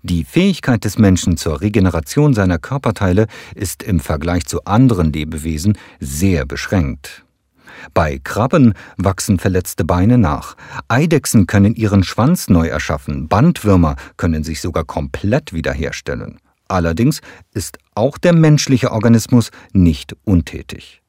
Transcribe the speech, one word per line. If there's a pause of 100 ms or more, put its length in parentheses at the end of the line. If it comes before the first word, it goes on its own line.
Die
Fähigkeit
des
Menschen
zur
Regeneration
seiner
Körperteile (280)
ist
im
Vergleich
zu
anderen
Lebewesen (240)
sehr
beschränkt. (720)
Bei
Krabben (240)
wachsen
verletzte
Beine
nach. (320)
Eidechsen
können
ihren
Schwanz
neu
erschaffen.
Bandwürmer (220)
können
sich
sogar
komplett
wiederherstellen. (280)
Allerdings (320)
ist (180)
auch
der
menschliche
Organismus (200)
nicht (100)
untätig.